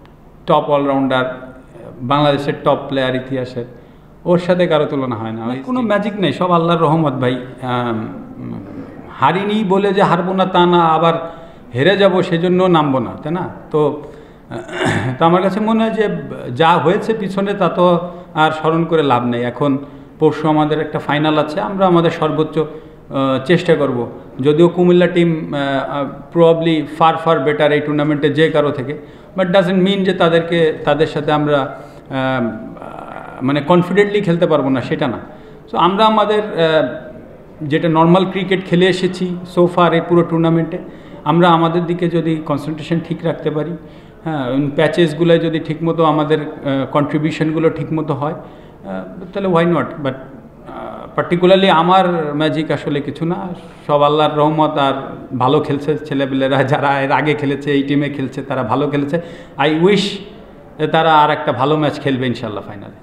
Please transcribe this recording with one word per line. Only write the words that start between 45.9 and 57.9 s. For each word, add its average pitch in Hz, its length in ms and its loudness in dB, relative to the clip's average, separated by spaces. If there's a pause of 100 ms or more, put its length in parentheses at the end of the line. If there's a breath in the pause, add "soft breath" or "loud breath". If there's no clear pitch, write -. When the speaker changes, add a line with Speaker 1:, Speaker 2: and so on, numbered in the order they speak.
Speaker 1:
আমাদের, 151 380 2
আহ, 135 500 -4
কন্ট্রিবিউশনগুলো 156 760 0
ঠিকমতো 151 440 -4
হয়, 143 200 -4
আহ, - 1000 -14
তাহলে 196 160 -4
why 165 140 4
not? 160 220 2 (180)
But, 135 100 -2
আহ, - 1040 -14
particularly 180 500 4
আমার 170 680 2
magic 156 360 -2
আসলে 143 300 -4
কিছু 143 240 -6
না, 175 100 -2 (520)
সব 147 140 4
আল্লাহর 147 360 2
রহমত। 151 400 2
আর 139 160 0 (440)
ভালো 135 220 4
খেলছে 143 380 -2
ছেলেপেলেরা, 135 680 0
যারা 139 380 0
এর 135 100 -2
আগে 143 220 2
খেলেছে, 143 380 -2
এই 139 120 2
টিমে 143 260 0